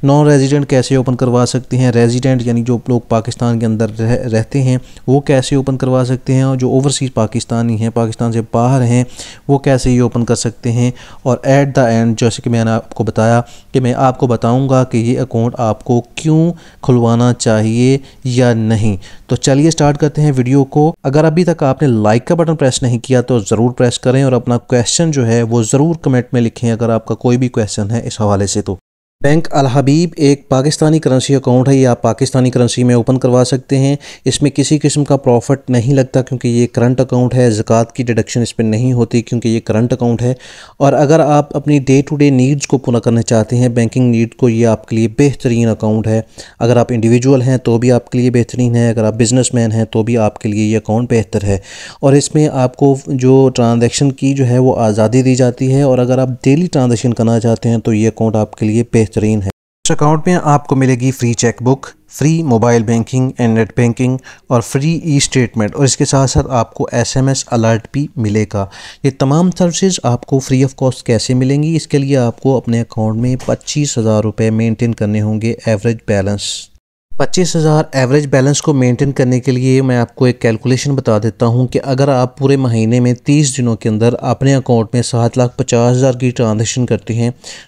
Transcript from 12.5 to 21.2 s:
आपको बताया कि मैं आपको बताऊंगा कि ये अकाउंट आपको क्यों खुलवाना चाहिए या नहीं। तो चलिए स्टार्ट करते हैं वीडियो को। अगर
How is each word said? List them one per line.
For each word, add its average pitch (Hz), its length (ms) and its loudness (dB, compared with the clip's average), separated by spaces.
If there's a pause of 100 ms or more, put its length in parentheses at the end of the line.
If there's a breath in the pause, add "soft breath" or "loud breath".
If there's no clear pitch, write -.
आपको - 320 -4
बताया 113 360 0 (340 loud breath)
कि 139 60 2
मैं 123 140 -2
आपको 131 340 -2
बताऊंगा 127 560 0
कि 123 140 -4
ये 117 180 0
अकाउंट 120 440 -2
आपको 117 400 -2 (180)
क्यों 156 340 2 (320 loud breath)
खुलवाना 120 500 2
चाहिए 117 680 0 (260 loud breath)
या 123 280 2
नहीं। 110 440 0 (320 loud breath)
तो 127 60 0
चलिए 143 360 2
स्टार्ट 147 260 0
करते 151 240 -2
हैं 151 100 2
वीडियो 131 320 2
को। 151 320 0 (100)
अगर 147 200 2